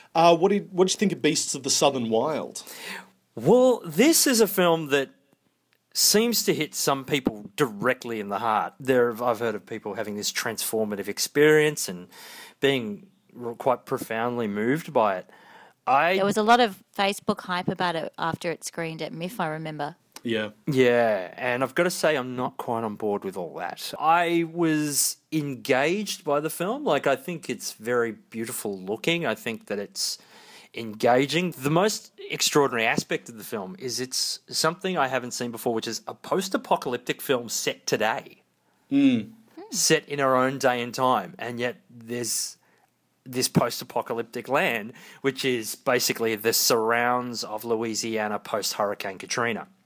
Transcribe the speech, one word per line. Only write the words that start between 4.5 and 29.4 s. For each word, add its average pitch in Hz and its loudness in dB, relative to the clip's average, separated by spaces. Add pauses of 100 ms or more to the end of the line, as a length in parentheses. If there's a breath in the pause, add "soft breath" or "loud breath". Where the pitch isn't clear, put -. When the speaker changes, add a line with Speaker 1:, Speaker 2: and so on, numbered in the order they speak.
Speaker 2:
that 139 2 (880)
seems 226 4
to 185 2
hit 147 -4
some 135 0
people 110 -4
directly 117 -2
in 101 -6
the 101 -2
heart. 107 0
There, 123 4 (120)
I've 117 2
heard 113 -2
of 101 -12
people 107 -10
having 104 -6
this 104 -6
transformative 104 -4
experience 151 2
and 87 -12 (520 loud breath)
being 120 0 (360)
r-, 117 -6
quite 120 0
profoundly 120 -4
moved 123 -2
by 107 2
it. - -12 (580 soft breath)
I 156 4
Speaker 3:
There 190 2
was 202 0
a 214 2
lot 233 8
of 214 0 (140)
Facebook 202 -2
hype 180 -6
about 180 -2
it 156 -6
after 165 -4
it - -8
screened 160 -8
at 156 -8
miff, 175 -8
I 170 -2
remember. 156 -8 (280)
Speaker 1:
Yeah. 107 -2 (160)
Speaker 2:
Yeah, 120 4
and 123 -2
I've - -2
gotta 175 2
say 156 2
I'm 127 -4
not 127 -4
quite 117 -4
on 107 -4
board 104 -2
with 95 -8
all 90 -8
that. - -8
I 170 2
was 151 0 (140)
engaged 143 0
by 147 0
the 156 -2
film. 226 -4
Like, 151 2
I 139 2
think 175 -8
it's - -8
very 117 -2
beautiful 113 -8
looking. 127 -4
I 110 0
think 113 -10